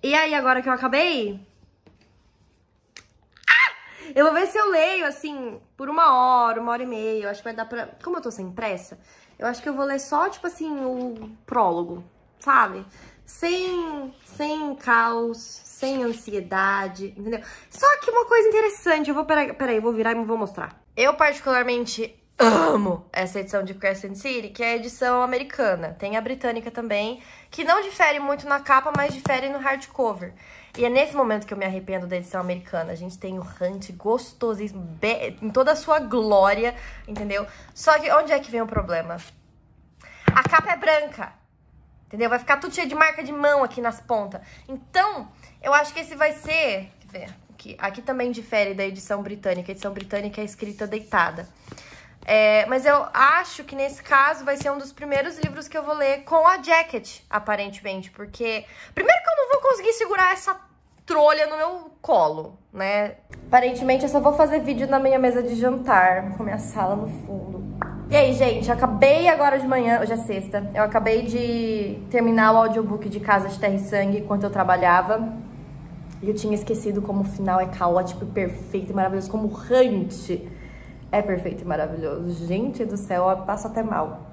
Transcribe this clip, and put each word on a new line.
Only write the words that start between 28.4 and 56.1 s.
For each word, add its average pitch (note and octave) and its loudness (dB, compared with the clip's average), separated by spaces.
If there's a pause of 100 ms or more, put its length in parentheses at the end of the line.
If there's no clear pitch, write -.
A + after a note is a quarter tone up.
na C#4+ 0
capa, C4+ 2
mas C#4+ 0
difere C4 -2
no C#4 -6
hardcover. B3+ -4 (440)
E A#3+ 0
é A#3+ 2
nesse C#4+ 2
momento A3 0
que - -8
eu G3 -8
me G3 -4
arrependo F#3+ -6
da F3+ -6
edição F3+ -6
americana. F3+ -6
A - -10
gente F3+ -14
tem F#3 -10
o F#3 -10
Hunt F#3 -8
gostosíssimo, G#3 -4
be-, F3+ -4
em G#3+ -6
toda C4 4
a - 4
sua D4+ 2
glória, G#3+ 2 (320)
entendeu? G#3 -6 (300)
Só D4+ 4
que D4+ -2
onde D4+ 4
é C#4+ 2
que C#4 -14
vem A#3 -2
o A3 -4
problema? F3 -4 (1160)
A - 6
capa E4 2
é E4+ -2
branca. D4+ 0 (800)
Entendeu? A3+ -2
Vai A#3+ 0
ficar C#4 2
tudo F4+ -8
cheio E4+ -2
de C#4 -8
marca D#4 4
de C4+ -10
mão D4 2
aqui B3 -6
nas A#3 -4
pontas. G3+ -6 (260)
Então, D4 -4 (340)
eu C#4 0
acho D4 2
que D#4+ -8
esse D#4+ -12
vai D4+ 2
ser, D4+ -4
quer - -20
ver, F#3+ -14 (240)
aqui, - -20
aqui G3 -6
também B3 -4
difere G#3+ -2
da G3 -4
edição G3 -6
britânica. F#3+ -6
A - -10
edição G3 -10
britânica G3+ -8
é - -6
escrita G#3 -10
deitada. F#3+ -2 (800)
É, G#3+ 6
mas C4 -2
eu C#4+ 4
acho D#4 2
que C4+ -14
nesse C#4 -4
caso C#4+ 4
vai C#4 -2
ser C#4+ -4
um C#4 -2
dos C#4 -12
primeiros C#4+ -4
livros D4 -8
que - -8
eu D4+ -6
vou D4 -2
ler C#4 -2